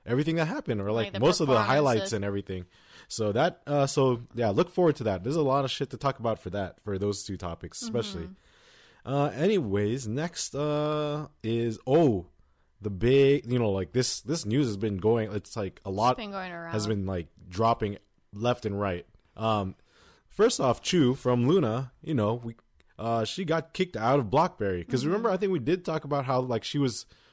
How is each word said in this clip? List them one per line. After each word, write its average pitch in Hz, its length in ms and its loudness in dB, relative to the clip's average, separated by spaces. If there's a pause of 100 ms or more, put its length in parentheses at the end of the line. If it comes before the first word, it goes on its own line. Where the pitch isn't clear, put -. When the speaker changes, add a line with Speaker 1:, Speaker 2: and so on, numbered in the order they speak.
Speaker 1:
everything 151 320 0
that 160 100 2
happened, 127 340 -4
or, 101 100 -2
like, 110 160 0
Speaker 2:
Like, 98 60 -10
the 98 60 -6
Speaker 1:
most 151 220 2
of 151 60 2
the 123 140 4
highlights 117 480 2
Speaker 2:
performances. 110 40 -2
Speaker 1:
and 101 120 -2
everything. 101 400 -4 (420)
So 107 260 -2
that, 156 340 0
uh, 143 180 2
so, 131 360 2 (120)
yeah, 113 160 0
look 143 220 2
forward 170 240 2
to - 80 -8
that. 95 200 -2
There's 135 120 -4
a 170 80 0
lot 135 220 2
of 127 40 -4
shit - 220 -6
to 120 60 -12
talk 135 220 -4
about 113 200 -2
for - 120 -12
that, 95 300 -6
for 101 160 -4
those 101 260 -2
two 95 140 -8
topics, 85 460 -10
especially. 202 400 -6
Speaker 2:
Mm-hmm. - 880 -14
Speaker 1:
Uh, 143 160 2
anyways, 123 800 0
next, 143 480 -6
uh, 151 720 -2 (160)
is, 113 420 -2
oh, 127 420 4 (540)
the 104 80 -6
big, 135 600 6
you 123 80 4
know, 113 120 2
like, 95 200 -2
this, 123 300 0
this 139 240 -4
news 127 220 2
has 104 100 -2
been 101 200 -2
going, 110 360 2
it's, - 240 -8
like, 98 280 -6
a 101 40 -6
Speaker 2:
It's - 80 -4
Speaker 1:
lot 127 200 4
Speaker 2:
been 220 140 -10
going 185 200 -10
around. 170 200 -12
Speaker 1:
has 104 160 -2
been, 101 180 -2
like, 92 220 -4 (220)
dropping 107 480 0 (360)
left 117 320 -2
and 101 140 -4
right. 92 260 -2 (320)
Um, 104 380 0 (540)
first 226 300 2
off, 127 220 2
Chu 135 340 4
from 123 320 2
Luna, 131 440 2 (100)
you 156 120 -6
know, 110 220 2
we, 117 200 -10 (420)
uh, 117 280 0
she 185 200 -6
got 160 280 -2
kicked 180 240 -4
out 123 220 2
of 110 120 -2
BlackBerry. 101 520 0
'Cause 123 180 -2
Speaker 2:
Mm-hmm. 147 80 -2
Speaker 1:
remember, 214 220 0
I 185 60 0
think 190 140 -2
we 170 80 0
did 165 260 -2
talk 156 200 -4
about 143 200 -2
how, 131 160 0
like, 123 220 -2
she - 160 -6
was 127 260 -2 (280)